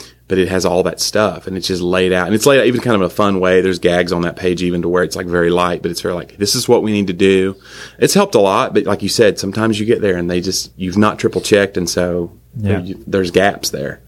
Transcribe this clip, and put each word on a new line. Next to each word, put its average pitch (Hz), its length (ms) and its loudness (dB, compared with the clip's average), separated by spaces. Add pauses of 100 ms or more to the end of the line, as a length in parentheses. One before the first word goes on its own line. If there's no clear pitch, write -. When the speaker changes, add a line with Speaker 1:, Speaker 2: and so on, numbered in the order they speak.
(280)
Speaker 1:
but 92 100 0
it 90 100 2
has 92 160 -2
all 90 200 2
that 87 140 -4
stuff, 98 480 -2
and 92 120 -8
it's 85 80 -8
just 90 160 -4
laid 92 280 0
out, 90 140 2
and 87 100 0
it's 110 120 0
laid 139 140 6
out 110 60 2
even 123 140 2
kind 120 140 0
of 98 80 2
in 90 40 2
a 87 40 -2
fun 101 280 0
way. 92 220 4
There's 92 200 -2
gags 87 320 0
on 87 100 -2
that 85 140 -4
page 90 260 -2
even 87 180 -2
to 85 80 -4
where 90 140 2
it's, 82 140 -4
like, 95 100 -8
very 87 240 2
light, 87 320 0
but 87 80 -4
it's 85 100 -10
very, 90 140 -4
like, - 240 -12
"This 101 160 -2
is 123 120 -4
what 117 160 4
we 107 80 -2
need 101 180 0
to 95 40 -4
do." 95 440 2 (420)
It's - 160 2
helped 202 200 2
a 110 60 6
lot, 101 320 2
but 110 140 0
like 98 160 -2
you 98 80 -4
said, 104 280 2
sometimes 107 400 -2
you 107 60 -2
get 113 160 0
there 95 160 0
and 87 140 -4
they 90 100 0
just, 90 380 -6
you've 92 180 -4
not 104 220 2
triple 113 240 -2
checked, 101 340 2
and 90 100 -2
so 87 460 -4 (240)
Speaker 2:
Yeah. 107 160 -4
Speaker 1:
there, 95 80 -2
you, 92 260 -12
there's 95 240 0
gaps 92 380 0
there. - 400 -8